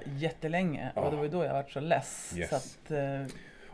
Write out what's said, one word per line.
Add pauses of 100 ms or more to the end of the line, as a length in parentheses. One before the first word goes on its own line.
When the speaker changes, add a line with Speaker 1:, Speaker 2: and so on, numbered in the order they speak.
Speaker 1:
jättelänge
och
Speaker 2:
Ja.
Speaker 1:
det
var
ju
då
jag
vart
så
less.
Speaker 2:
Yes.
Speaker 1:
Så
att,
eh, (380)